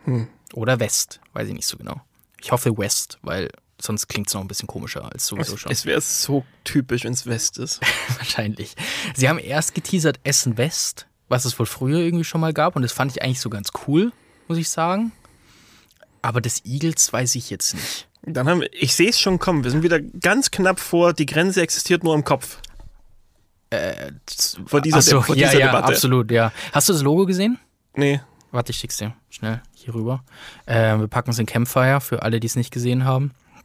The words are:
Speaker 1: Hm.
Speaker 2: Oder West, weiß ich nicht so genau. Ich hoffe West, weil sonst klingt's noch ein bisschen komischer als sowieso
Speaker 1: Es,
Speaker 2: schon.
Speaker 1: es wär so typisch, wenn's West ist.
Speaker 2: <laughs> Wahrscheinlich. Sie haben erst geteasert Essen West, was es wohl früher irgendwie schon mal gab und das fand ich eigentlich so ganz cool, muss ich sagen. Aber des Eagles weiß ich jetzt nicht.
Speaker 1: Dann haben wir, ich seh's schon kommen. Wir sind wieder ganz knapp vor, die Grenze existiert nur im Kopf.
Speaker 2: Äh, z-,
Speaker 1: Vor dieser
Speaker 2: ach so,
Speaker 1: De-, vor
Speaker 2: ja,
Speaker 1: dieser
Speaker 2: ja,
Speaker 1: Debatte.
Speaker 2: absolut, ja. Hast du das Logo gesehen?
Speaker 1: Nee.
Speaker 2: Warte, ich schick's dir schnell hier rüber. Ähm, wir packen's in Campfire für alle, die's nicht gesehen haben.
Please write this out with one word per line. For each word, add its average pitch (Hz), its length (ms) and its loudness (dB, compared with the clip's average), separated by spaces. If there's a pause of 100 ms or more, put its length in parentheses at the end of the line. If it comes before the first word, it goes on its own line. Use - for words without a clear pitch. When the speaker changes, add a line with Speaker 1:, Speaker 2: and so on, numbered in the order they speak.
Speaker 1:
Hm. 117 240 0 (240)
Speaker 2:
Oder 117 280 0
West, - 400 -4 (120)
weiß 107 160 -6
ich 104 60 -8
nicht - 120 -8
so - 120 -4
genau. - 220 -12 (420)
Ich - 100 -4
hoffe 123 240 2
West, - 460 -4
weil 87 280 -4 (300)
sonst - 280 -4
klingt's - 260 -4
noch 101 80 -6
ein 98 60 -10
bisschen - 180 -8
komischer - 440 -10
als - 160 -6
sowieso 104 280 -6
Speaker 1:
Es, - 60 -10
Speaker 2:
schon. - 120 -8
Speaker 1:
es - 140 -4
wär - 140 2
so - 440 -2 (200)
typisch, 131 400 -2
wenn's 123 220 -4
West 113 320 -4
ist. - 220 -8 (200)
Speaker 2:
<laughs> - 180 -4
Wahrscheinlich. 107 560 -6 (400)
Sie 131 160 2
haben 165 80 0
erst - 360 -4
geteasert 160 500 0
Essen 127 340 2
West, - 480 -4 (220)
was 123 180 0
es 117 120 -4
wohl 113 80 0
früher 139 340 0
irgendwie 170 240 0
schon 160 180 -2
mal 160 100 0
gab 156 240 0
und 135 60 2
das 120 100 -2
fand 135 200 -2
ich - 100 -8
eigentlich 127 180 -2
so - 100 -6
ganz 101 200 -6 (160)
cool, 185 260 4 (340)
muss 165 120 -2
ich 160 100 -2
sagen. 190 420 0 (1120)
Aber 117 220 -2
des - 240 -4
Eagles 151 460 0
weiß 123 220 0
ich 123 140 -6
jetzt - 260 -4
nicht. - 340 -10 (180)
Speaker 1:
Dann 135 220 0
haben 175 120 4
wir, - 120 0
ich 143 220 0
seh's 202 260 4
schon 185 180 2
kommen. 160 260 2
Wir 123 60 0
sind 151 120 2
wieder 165 180 4
ganz 185 500 0
knapp 185 300 2
vor, 175 320 4
die 156 140 0
Grenze 180 360 2
existiert 175 420 0
nur 160 100 4
im 151 100 2
Kopf. - 340 -2 (1120)
Speaker 2:
Äh, 78 420 -4 (140)
z-, - 400 -4
Speaker 1:
Vor 147 140 2
dieser 151 180 4
Speaker 2:
ach 131 40 8
so, 139 160 6
Speaker 1:
De-, 120 80 4
vor 147 100 4
Speaker 2:
ja, 139 120 6
Speaker 1:
dieser 139 120 6
Speaker 2:
ja, 135 80 6
Speaker 1:
Debatte. 127 200 4
Speaker 2:
absolut, 127 420 2
ja. 113 220 4 (200)
Hast 143 160 4
du 202 40 4
das 156 100 2
Logo 156 240 4
gesehen? 196 320 0 (360)
Speaker 1:
Nee. 139 260 2 (320)
Speaker 2:
Warte, 120 200 -2
ich - 60 -6
schick's - 180 -8
dir 107 180 -6 (160)
schnell 110 300 -6 (140)
hier - 200 -12
rüber. 120 300 -4 (420)
Ähm, 110 340 4
wir 107 80 0
packen's 117 300 -2
in 113 80 0
Campfire 127 540 2
für - 220 -4
alle, 113 180 0
die's 117 160 -4
nicht 123 160 -2
gesehen 123 320 0
haben. 131 280 2 (320)